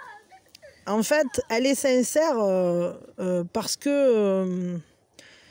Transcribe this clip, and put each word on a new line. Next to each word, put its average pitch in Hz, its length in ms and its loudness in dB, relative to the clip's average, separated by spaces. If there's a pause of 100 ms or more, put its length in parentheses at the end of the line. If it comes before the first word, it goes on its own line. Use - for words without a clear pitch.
(840)
en 208 180 0
fait, 302 240 0 (220)
elle 233 160 0
est 277 100 2
sincère, 262 640 2
euh, 180 540 0 (260)
euh, 180 240 -2 (100)
parce - 220 -4
que, - 140 -4
euh, 190 880 0 (720)